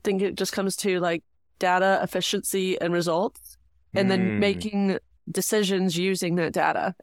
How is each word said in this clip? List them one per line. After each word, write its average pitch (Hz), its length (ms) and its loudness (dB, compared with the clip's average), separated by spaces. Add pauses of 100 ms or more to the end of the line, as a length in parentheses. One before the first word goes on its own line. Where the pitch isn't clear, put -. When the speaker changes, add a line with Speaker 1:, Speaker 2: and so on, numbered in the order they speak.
Speaker 1:
think 202 180 0
it 180 140 -2
just - 180 -4
comes 196 240 -2
to, 185 240 0
like, 170 220 -2 (360)
data, 185 420 4
efficiency, 185 800 -2
and 175 140 0
results, 175 640 -2 (360)
and 190 160 2
then 185 100 2 (120)
Speaker 2:
Hmm. 208 80 -2
Speaker 1:
making 202 580 0 (320)
decisions 190 680 0
using 180 380 0
that 170 180 0
data. 156 500 0